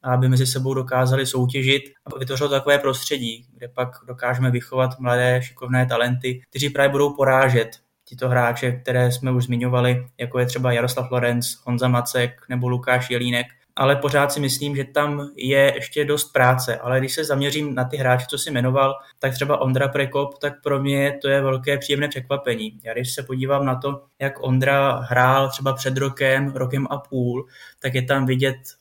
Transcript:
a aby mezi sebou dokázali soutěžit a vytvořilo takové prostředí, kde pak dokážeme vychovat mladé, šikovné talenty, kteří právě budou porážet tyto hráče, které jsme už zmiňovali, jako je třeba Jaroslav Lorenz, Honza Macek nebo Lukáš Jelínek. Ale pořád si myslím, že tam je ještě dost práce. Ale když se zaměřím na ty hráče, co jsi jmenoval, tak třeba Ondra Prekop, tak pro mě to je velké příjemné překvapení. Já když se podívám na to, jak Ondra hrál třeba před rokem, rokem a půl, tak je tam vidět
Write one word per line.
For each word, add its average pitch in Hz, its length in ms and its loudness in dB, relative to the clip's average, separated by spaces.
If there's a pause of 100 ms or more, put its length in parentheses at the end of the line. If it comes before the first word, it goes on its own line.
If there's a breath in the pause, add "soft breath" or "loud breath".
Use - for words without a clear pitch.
a 127 100 0
aby 127 160 4
mezi 127 180 4
sebou 131 260 -2
dokázali 131 520 2
soutěžit 131 580 0 (220)
a - 140 -12
vytvořilo 131 300 -2
takové 143 300 4
prostředí, 123 720 -4
kde 123 140 -18
pak 123 220 -4 (180)
dokážeme 123 440 0
vychovat 127 480 -2
mladé, 123 440 2
šikovné 127 420 -2
talenty, 123 640 -2
kteří 139 200 -2
právě 139 200 2
budou 143 260 2
porážet 131 540 4 (400)
tyto 127 200 -4
hráče, 123 420 0
které 123 400 0
jsme 127 200 -2
už 123 120 2
zmiňovali, 123 640 0 (100)
jako 123 220 -4
je 123 60 2
třeba 127 260 0
Jaroslav 123 400 0
Lorenz, 120 520 0
Honza 123 240 0
Macek 123 600 0
nebo 123 200 -2
Lukáš 123 400 0
Jelínek. 123 380 -2 (280 soft breath)
Ale 139 200 2
pořád 143 360 2
si 147 80 -6
myslím, 143 360 -2
že 135 80 -4
tam 147 520 -2
je 135 400 4
ještě 147 300 -4
dost 147 260 -2
práce. 127 460 2
Ale 127 220 0
když 131 140 -4
se 160 100 -4
zaměřím 143 520 -2
na 127 80 0
ty 127 140 -4
hráče, 127 320 2
co 143 80 -6
jsi 160 140 -6
jmenoval, 135 440 2 (240 loud breath)
tak 131 140 -2
třeba 139 280 0
Ondra 131 260 2
Prekop, 139 540 -2
tak 139 120 -4 (100)
pro 139 160 0
mě 139 420 0
to 139 80 -2
je 139 120 4
velké 135 360 0
příjemné 143 300 -2
překvapení. 123 760 -6
Já 113 100 -8
když 123 200 -4
se 135 100 -8
podívám 131 420 -2
na 131 100 0
to, 135 280 -6 (160)
jak 139 240 -6
Ondra 131 560 2
hrál 127 500 2
třeba 135 240 -4
před 131 240 -4
rokem, 135 580 0
rokem 131 340 -2
a 139 80 -4
půl, 127 500 -4 (320 loud breath)
tak 127 160 -4
je 131 60 0
tam 131 240 0
vidět 131 300 2 (260)